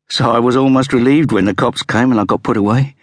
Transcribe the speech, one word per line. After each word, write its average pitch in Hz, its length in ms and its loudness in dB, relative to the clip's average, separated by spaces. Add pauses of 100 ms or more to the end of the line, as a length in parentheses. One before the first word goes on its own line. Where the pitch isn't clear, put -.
So - 240 -2
I 117 80 0
was 123 160 2
almost 135 360 0
relieved 135 380 2
when 98 140 0
the 101 100 0
cops 120 300 -4
came 123 260 0
and 117 100 2
I 104 40 0
got 104 180 -2
put 120 140 -2
away. 113 460 0